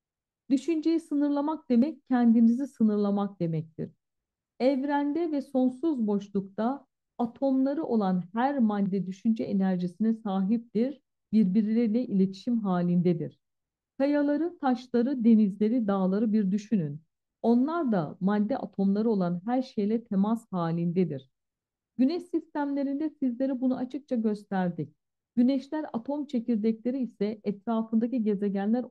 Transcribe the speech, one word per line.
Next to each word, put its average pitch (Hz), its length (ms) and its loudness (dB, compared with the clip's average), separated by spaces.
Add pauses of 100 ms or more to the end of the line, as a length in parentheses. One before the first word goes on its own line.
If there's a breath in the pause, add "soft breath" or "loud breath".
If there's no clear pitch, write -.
(500)
Düşünceyi 320 500 0
sınırlamak 294 680 -2
demek, 254 400 2
kendinizi 240 580 4
sınırlamak 202 760 0
demektir. 160 500 -4 (680)
Evrende 285 720 0
ve 277 100 -2
sonsuz 254 640 0
boşlukta 208 800 -4 (320)
atomları 262 680 0
olan 185 380 0 (100)
her 269 260 0
madde 202 480 0
düşünce 220 380 -2
enerjisine 190 680 0
sahiptir, 220 880 -2 (320)
birbirleriyle 220 720 2
iletişim 190 520 0
halindedir. 175 840 0 (580)
Kayaları, 294 640 0
taşları, 247 640 -2
denizleri, 214 640 4
dağları 196 460 0
bir 208 180 2
düşünün. 175 500 -2 (420)
Onlar 262 500 2
da 165 280 -2
madde 208 380 0
atomları 202 520 0
olan 180 340 0
her 247 180 0
şeyle 226 420 -2
temas 208 460 -2
halindedir. 170 800 -2 (680)
Güneş 311 240 2
sistemlerinde 285 880 -4
sizlere 262 500 -2
bunu 254 160 0
açıkça 254 400 -6
gösterdik. 190 800 -2 (400)
Güneşler 269 560 0
atom 277 340 -6
çekirdekleri 226 720 -2
ise 220 460 -6
etrafındaki 226 800 -2
gezegenler 202 680 0